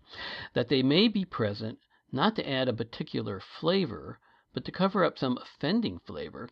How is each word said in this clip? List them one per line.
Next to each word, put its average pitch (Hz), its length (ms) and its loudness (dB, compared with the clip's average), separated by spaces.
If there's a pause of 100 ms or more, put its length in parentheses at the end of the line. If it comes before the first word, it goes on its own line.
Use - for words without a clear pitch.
(540)
that 123 160 0
they 135 120 6
may 160 280 6
be 202 160 0
present 107 540 -4 (300)
not 175 280 2
to - 120 -4
add 131 200 0
a 120 40 0
particular 113 680 -6
flavor, 135 800 -2 (320)
but 131 100 -6
to 147 80 -8
cover 190 320 2
up 151 140 2
some 127 200 0
offending 147 600 -2
flavor - 520 -10